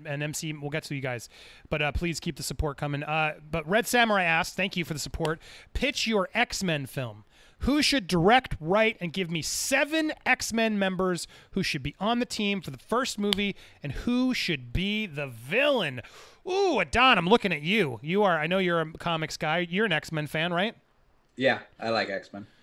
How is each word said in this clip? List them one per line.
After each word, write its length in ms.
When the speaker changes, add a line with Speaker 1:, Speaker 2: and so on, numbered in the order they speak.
Speaker 1:
and 180
M 100
C. 200
We'll 160
get 140
to 120
you 60
guys. 260
But, 120
uh, 100
please 280
keep 180
the 60
support 340
coming. 260
Uh, 320
but 180
Red 200
Samurai 360
asked, 320
thank 220
you 80
for 80
the 60
support, 400
"Pitch 340
your 260
X-Men 520
film." 380
Who 200
should 260
direct, 520
write, 420
and 100
give 200
me 100
seven 720
X-Men 520
members 500
who 120
should 180
be 180
on 200
the 60
team 360
for 80
the 80
first 400
movie, 380
and 100
who 420
should 380
be 360
the 200
villain? 760
Ooh, 320
Adon, 380
I'm 100
looking 240
at 120
you. 400
You 200
are, 140
I 100
know 120
you're 220
a 120
comics 440
guy. 320
You're 180
an 40
X-Men 360
fan, 260
right? 220
Speaker 2:
Yeah, 240
I 100
like 200
X-Men. 360